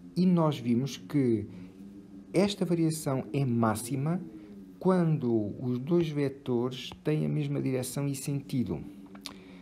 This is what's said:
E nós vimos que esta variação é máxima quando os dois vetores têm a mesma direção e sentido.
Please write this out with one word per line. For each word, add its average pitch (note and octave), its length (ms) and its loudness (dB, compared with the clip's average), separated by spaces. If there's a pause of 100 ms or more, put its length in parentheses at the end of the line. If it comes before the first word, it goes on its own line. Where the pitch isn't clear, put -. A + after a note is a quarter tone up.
(160)
E F3+ 100 6
nós D#3+ 320 6
vimos A#2+ 380 2
que A#2 500 2 (840)
esta G3 320 2
variação D#3+ 680 0
é C#3 120 2
máxima C3 760 2 (580)
quando C3 800 2
os B2 180 -2
dois E3 300 2
vetores C3+ 800 -2 (140)
têm D3+ 220 2
a - 20 0
mesma C#3+ 320 0
direção C3+ 480 -2
e C#3 60 -2
sentido. A#2+ 640 -2 (800)